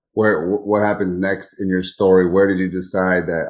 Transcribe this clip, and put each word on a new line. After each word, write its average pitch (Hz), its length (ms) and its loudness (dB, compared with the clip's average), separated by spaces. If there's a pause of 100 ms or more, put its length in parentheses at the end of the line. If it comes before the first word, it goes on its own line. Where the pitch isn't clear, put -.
(120)
where, 104 360 0
wh-, 101 180 -2
what 104 180 2
happens 95 320 -2
next 95 440 -4
in 98 80 -4
your 92 140 0
story? 92 480 2
Where 98 180 4
did 95 100 0
you 92 120 -2
decide 92 560 -2
that 82 240 -4